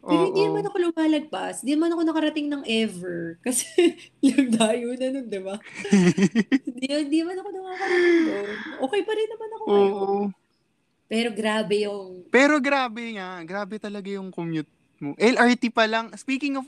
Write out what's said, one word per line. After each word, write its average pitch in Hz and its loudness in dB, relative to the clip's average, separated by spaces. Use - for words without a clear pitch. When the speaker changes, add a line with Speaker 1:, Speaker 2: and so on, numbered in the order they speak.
Speaker 1:
Pero - 2
hindi - 2
Speaker 2:
Oo. - 4
Speaker 1:
naman - -2
ako 403 -6
lumalagpas. 302 -2
Hindi 269 0
naman 339 2
ako 339 -2
nakarating 311 0
ng 285 -6
ever. 185 -2
<laughs> - -10
Kasi 254 -2
yung 262 4
dayo 233 2
na 254 -4
nun, 262 -6
di 196 -6
ba? 196 -8
Speaker 2:
<laughs> 208 2
Speaker 1:
Hindi, 254 -8
hindi 294 0
naman 370 -6
ako 403 -10
nakakarating 370 2
doon. 403 -2
Okay 370 0
pa 440 -4
rin 440 0
naman 440 -10
ako 440 -10
ngayon. 202 4
Speaker 2:
Oo. 392 -2
Speaker 1:
Pero 233 -2
grabe 214 0
yung 190 -10
Speaker 2:
Pero 285 6
grabe 254 -2
nga. 185 -10
Grabe 196 -8
talaga 202 -10
yung 190 -8
commute 165 -4
mo. 143 -8
L 233 4
R 240 4
T 240 -2
pa 226 2
lang. 226 -4
Speaking 269 -4
of 262 -8